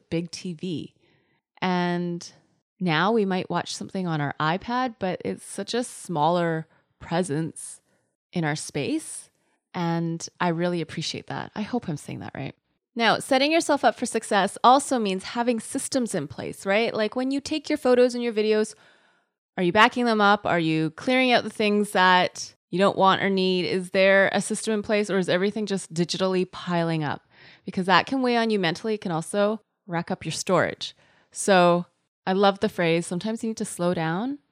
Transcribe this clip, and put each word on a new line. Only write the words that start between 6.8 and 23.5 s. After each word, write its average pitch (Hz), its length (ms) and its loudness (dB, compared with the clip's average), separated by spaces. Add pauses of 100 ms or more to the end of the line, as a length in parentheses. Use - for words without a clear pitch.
presence 165 840 -4 (520)
in 170 120 -2
our 151 120 -2
space. - 760 -6 (420)
And 165 540 -4 (140)
I 180 80 0
really 175 320 -2
appreciate - 480 -8
that. - 260 -8
I 214 80 -8
hope 233 260 -6
I'm 147 80 -6
saying 131 220 -12
that 101 160 -12
right. - 220 -10 (400)
Now, 226 240 2
setting 277 320 2
yourself 311 320 2
up 311 120 4
for 240 100 -4
success 202 580 -2
also 262 340 6
means 190 240 -2
having 240 380 -2
systems - 560 -4
in 143 100 -2
place, - 400 -10
right? 214 260 2
Like, 214 220 -2
when 262 160 -2
you 277 100 -2
take 311 300 -6
your 302 80 2
photos 247 380 4
and 240 80 -4
your 233 80 -2
videos, 214 420 2 (800)
are 190 60 -2
you 175 80 4
backing 240 340 4
them 220 160 2
up? 202 240 4
Are 175 140 2
you 160 320 0
clearing 254 400 0
out 240 140 4
the 214 60 -6
things 208 420 0
that 185 640 4 (140)
you 175 100 -4
don't 196 180 4
want 190 240 4
or 196 80 0
need? 185 360 0